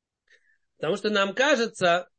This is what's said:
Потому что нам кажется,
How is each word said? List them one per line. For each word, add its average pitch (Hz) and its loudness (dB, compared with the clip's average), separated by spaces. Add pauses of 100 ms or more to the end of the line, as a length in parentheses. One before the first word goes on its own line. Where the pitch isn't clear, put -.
(760)
Потому 165 -4
что 208 -4
нам 202 0
кажется, 226 0